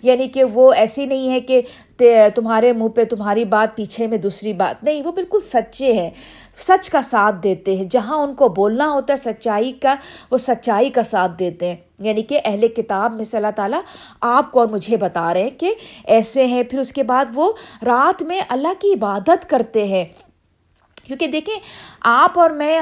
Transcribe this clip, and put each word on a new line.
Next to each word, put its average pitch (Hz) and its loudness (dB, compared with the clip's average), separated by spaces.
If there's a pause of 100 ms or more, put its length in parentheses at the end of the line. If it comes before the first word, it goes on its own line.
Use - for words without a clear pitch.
یعنی 254 2
کہ 262 2
وہ 254 6
ایسی 226 0
نہیں 262 -2
ہے 254 0
کہ 254 0 (340)
تے-، 226 6
تمہارے 226 2
منہ 226 -2
پہ 220 0
تمہاری 214 -2
بات، 214 0
پیچھے 226 -6
میں 220 -4
دوسری 202 -6
بات، 196 -4
نہیں، 294 -2
وہ 330 -6
بالکل 359 -4
سچے 254 -2
ہیں۔ 175 -2 (460)
سچ 381 0
کا 285 0
ساتھ 208 0
دیتے 190 -2
ہیں، 190 -6
جہاں 226 -2
ان 285 -4
کو 269 4
بولنا 214 0
ہوتا 277 -2
ہے 277 0
سچائی 233 -4
کا، 262 0 (360)
وہ 254 2
سچائی 240 0
کا 240 0
ساتھ 185 -2
دیتے 175 -4
ہیں۔ 175 -8 (220)
یعنی 214 -4
کہ 277 -2
اہل 214 0
کتاب 220 -2
میں 220 -8
سے 220 -8
اللہ 214 -2
تعالیٰ 214 -4 (400)
آپ 247 0
کو 254 4
اور 233 4
مجھے 214 -2
بتا 175 -2
رہے 180 0
ہیں 233 -2
کہ 349 -4 (300)
ایسے 226 2
ہیں۔ 247 0
پھر 247 -4
اس 262 -4
کے 277 -4
بعد 254 0 (100)
وہ 330 0 (340)
رات 269 2
میں 349 -4
اللہ 269 -2 (100)
کی 403 0
عبادت 202 0
کرتے 226 0
ہیں، 190 -2 (1000)
کیونکہ 269 -4
دیکھیں، 311 -6 (440)
آپ 285 2
اور 330 6
میں 302 -2